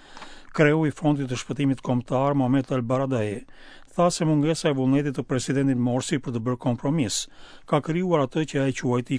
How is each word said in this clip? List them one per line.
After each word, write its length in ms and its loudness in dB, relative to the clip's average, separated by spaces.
Kreu 320 4
i 80 0
Frontit 360 0
të 100 -4
Shpëtimit 420 -2
Kombëtar, 560 0
Mohamed 320 2
El 160 -2
Baradei, 540 0
tha 200 4
se 120 0
mungesa 440 2
e 80 0
vullnetit 400 2
të 80 -4
presidentit 520 0
Morsi 440 0
për 140 -6
të 100 -4
bërë 160 -4
kompromis 600 -2
ka 160 2
krijuar 460 0
atë 240 -2
që 100 0
ai 160 0
quajti 400 0